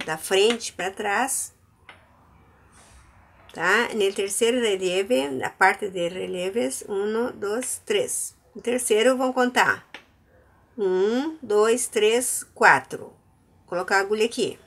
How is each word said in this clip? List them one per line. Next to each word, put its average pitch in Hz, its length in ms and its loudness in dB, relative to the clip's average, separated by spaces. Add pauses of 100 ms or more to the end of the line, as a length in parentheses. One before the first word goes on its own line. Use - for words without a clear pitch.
da 240 120 -4
frente 233 560 0
pra 185 180 -6
trás, 208 640 -4 (2000)
tá? 196 400 2
No 202 200 0
terceiro 226 460 0
relieve, 208 840 0
a - 80 -4
parte 202 400 2
de 175 200 -4
releves, 190 800 -4
um, 214 420 -2
dois, 220 540 -6
três. - 500 -4 (180)
No 208 80 -18
terceiro, 240 540 2
vamos 254 200 -2
contar. 247 520 2 (880)
Um, 226 640 0
dois, 220 460 2
três, 226 560 0 (100)
quatro. - 600 4 (520)
Colocar 180 340 0
a - 20 2
agulha 214 240 0
aqui. 226 420 -4